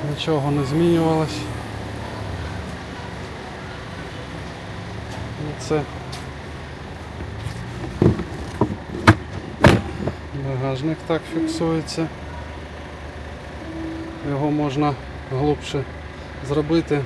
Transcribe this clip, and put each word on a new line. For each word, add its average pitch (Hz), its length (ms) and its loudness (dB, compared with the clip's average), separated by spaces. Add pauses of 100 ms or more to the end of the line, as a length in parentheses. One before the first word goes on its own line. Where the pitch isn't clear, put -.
(100)
нічого 147 400 2
не 143 140 4
змінювалось. 160 720 4 (4000)
Це... 156 200 2 (4000)
Багажник 135 580 0
так 160 160 2 (120)
фіксується. 160 720 2 (2250)
Його 143 200 2
можна 147 440 4 (380)
глибше 143 500 2 (680)
зробити. 147 580 4